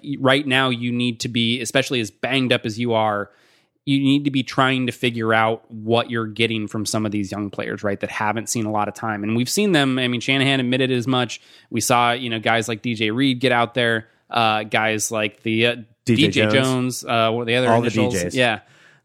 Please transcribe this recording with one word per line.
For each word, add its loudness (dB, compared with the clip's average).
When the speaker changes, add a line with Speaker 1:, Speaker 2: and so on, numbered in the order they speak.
Speaker 1:
y-, -8
right 4
now, 2
you -4
need -2
to -6
be, 0
especially 0
as -4
banged -2
up 2
as -6
you 0
are, 0
you 2
need 2
to 0
be 0
trying 0
to -4
figure -2
out 2
what 0
you're -4
getting 0
from -6
some -2
of -4
these -4
young -6
players, -8
right, -2
that -6
haven't -4
seen -2
a -4
lot -2
of -6
time. -6
And -2
we've 0
seen 0
them. 2
I 0
mean, -4
Shanahan 0
admitted 0
as -2
much. -2
We -2
saw, 2
you -6
know, -4
guys 0
like -6
D -2
J 0
Reed 0
get 2
out 2
there, 0
uh, 0
guys 0
like -4
the, 2
uh, 0
Speaker 2:
D 4
J 4
Speaker 1:
D 0
J 2
Speaker 2:
Jones. 2
Speaker 1:
Jones, 0
uh, 2
what -4
the 0
other 2
Speaker 2:
All 6
the -2
Speaker 1:
initials. 2
Speaker 2:
D 0
Js. -4
Speaker 1:
Yeah. 2